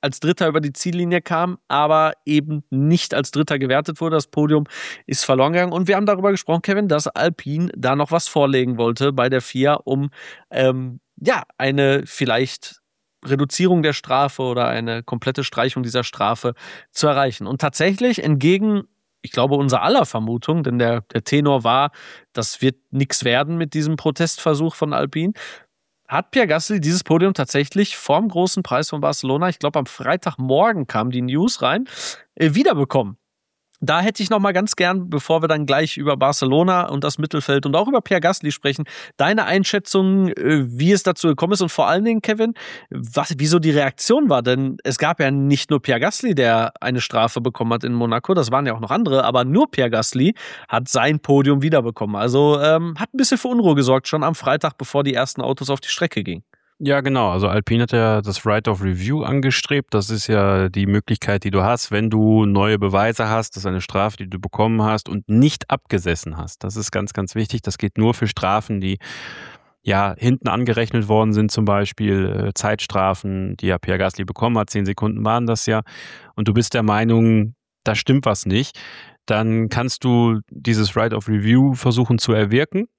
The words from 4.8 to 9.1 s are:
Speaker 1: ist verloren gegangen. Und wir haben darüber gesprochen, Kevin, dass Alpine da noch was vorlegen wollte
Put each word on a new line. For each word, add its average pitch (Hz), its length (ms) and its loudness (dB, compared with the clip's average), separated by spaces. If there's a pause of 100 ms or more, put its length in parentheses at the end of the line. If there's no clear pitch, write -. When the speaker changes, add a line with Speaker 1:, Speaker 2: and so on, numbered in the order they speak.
Speaker 1:
ist - 180 -4
verloren 135 280 2
gegangen. 180 200 0
Und 170 160 -2
wir 196 80 4
haben 202 100 0
darüber 196 240 2
gesprochen, 170 320 0
Kevin, 202 260 0
dass 151 180 0
Alpine 165 720 -2
da 127 200 0
noch 147 140 -2
was 165 160 0
vorlegen 131 520 0
wollte 117 340 0